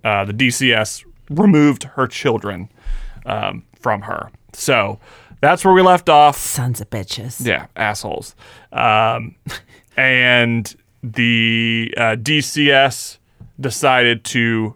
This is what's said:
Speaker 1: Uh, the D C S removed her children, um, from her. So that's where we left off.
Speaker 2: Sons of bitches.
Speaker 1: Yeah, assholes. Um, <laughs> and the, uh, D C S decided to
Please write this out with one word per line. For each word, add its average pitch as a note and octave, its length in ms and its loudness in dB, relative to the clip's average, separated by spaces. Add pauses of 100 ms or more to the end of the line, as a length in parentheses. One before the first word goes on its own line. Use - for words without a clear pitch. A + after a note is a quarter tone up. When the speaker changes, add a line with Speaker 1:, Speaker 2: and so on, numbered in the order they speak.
Speaker 1:
Uh, G2+ 220 0
the G#2 80 -8
D B2 180 0
C B2+ 200 0
S A2 320 -2 (260)
removed D3+ 540 4
her C3 240 -4
children, A2 600 -6 (560)
um, G#2 380 -6 (160)
from G#2 240 -4
her. - 260 -10 (240)
So - 460 -2 (400)
that's E3+ 260 2
where F#3+ 80 8
we F#3 80 6
left F3+ 280 4
off. D3 280 6
Speaker 2:
Sons B2 440 -6
of - 100 -14
bitches. A2+ 540 -10
Speaker 1:
Yeah, F#2 200 -2 (100)
assholes. G#2 600 -8 (380)
Um, A2+ 640 -2 (300)
<laughs> - 320 -14
and B2 760 2 (280)
the, A2+ 960 -2
uh, A2+ 180 0
D D3 260 -2
C D3 300 -2
S C3+ 460 0 (420)
decided B2+ 680 0
to A2+ 500 -2